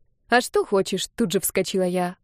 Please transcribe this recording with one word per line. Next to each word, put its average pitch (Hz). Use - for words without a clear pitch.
«А 240
что 403
хочешь?» — 190
тут 202
же 185
вскочила 190
я. 180